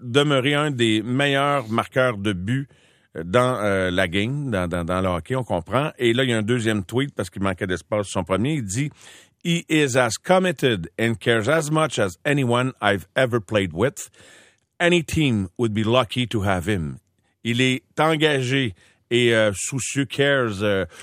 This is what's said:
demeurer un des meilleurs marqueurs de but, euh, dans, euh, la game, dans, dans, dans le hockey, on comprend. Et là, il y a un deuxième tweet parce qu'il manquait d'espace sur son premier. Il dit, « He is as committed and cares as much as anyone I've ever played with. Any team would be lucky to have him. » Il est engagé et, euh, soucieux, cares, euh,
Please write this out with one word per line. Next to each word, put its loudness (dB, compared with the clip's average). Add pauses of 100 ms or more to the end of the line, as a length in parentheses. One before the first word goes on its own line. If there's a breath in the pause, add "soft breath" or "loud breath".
demeurer 2
un 0
des 2
meilleurs 0
marqueurs 0
de -2
but, -4 (480 soft breath)
euh, -8
dans, 2
euh, 0
la 2
game, -2
dans, -2
dans, -4
dans -2
le 0
hockey, -4
on -2
comprend. -2
Et 4
là, 2
il 0
y 2
a 2
un 0
deuxième 0
tweet -4
parce -6
qu'il -8
manquait -2
d'espace -4
sur -10
son -4
premier. -2
Il -6
dit, « -4 (560 loud breath)
He 0
is 2
as 2
committed 0 (100)
and 2
cares 2
as 0
much 0
as 0
anyone 0 (100)
I've 2 (100)
ever 2
played -2
with. -2 (680 loud breath)
Any 2
team 0 (100)
would 0
be 0
lucky 0
to -2
have 0
him. » -2 (480)
Il -2
est 0 (160)
engagé 0 (360 soft breath)
et, 4
euh, 4
soucieux, -6
cares, 0
euh, 0 (180)